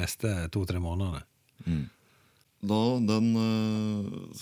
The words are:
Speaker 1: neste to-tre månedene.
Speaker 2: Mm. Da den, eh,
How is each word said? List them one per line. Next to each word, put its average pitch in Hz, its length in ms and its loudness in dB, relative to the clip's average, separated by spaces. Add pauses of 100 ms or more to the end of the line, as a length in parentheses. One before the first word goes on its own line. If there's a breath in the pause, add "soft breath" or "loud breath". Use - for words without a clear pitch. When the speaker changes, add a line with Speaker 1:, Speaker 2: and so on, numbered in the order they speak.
Speaker 1:
neste 107 300 -2 (180)
to-tre 92 320 -2
månedene. 87 380 -2 (440)
Speaker 2:
Mm. 80 200 0 (800 soft breath)
Da 104 180 2 (180)
den, 110 300 4 (100)
eh, 107 1040 0